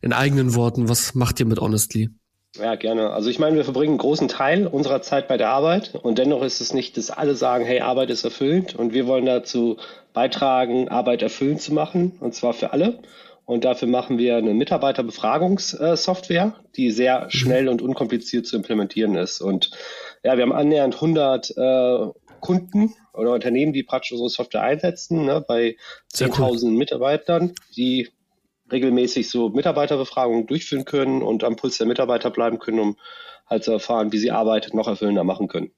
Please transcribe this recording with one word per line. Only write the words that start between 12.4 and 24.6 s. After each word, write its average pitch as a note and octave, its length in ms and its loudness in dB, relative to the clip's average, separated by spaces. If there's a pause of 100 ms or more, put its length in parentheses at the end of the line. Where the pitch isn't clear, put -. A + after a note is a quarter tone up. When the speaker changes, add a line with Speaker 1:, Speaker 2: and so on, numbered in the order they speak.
Speaker 2:
für - 180 -4
alle. G3 280 0 (460)
Und A#2+ 200 -2
dafür B2+ 220 0
machen B2 320 0
wir A#2+ 180 2
eine A2 160 2
Mitarbeiterbefragungssoftware, D#3+ 2000 0 (240)
die B2+ 140 2
sehr B2+ 320 2
Speaker 1:
Mhm. - 80 -12
Speaker 2:
schnell B2+ 360 2
und B2 140 0
unkompliziert A#2+ 640 -2
zu - 120 -4
implementieren G#2 580 0
ist. F2+ 260 -4
Und F#2+ 300 0 (520)
ja, B2+ 140 4
wir B2 60 2
haben B2 100 2
annähernd D3 480 2
hundert, C#3+ 560 2
äh, B2+ 400 4 (440)
Kunden G3 520 2 (200)
oder A2+ 200 2
Unternehmen, B2+ 400 2
die C3+ 80 -2
praktisch B2+ 300 -4
unsere A#2+ 180 -4
Software A#2+ 320 -4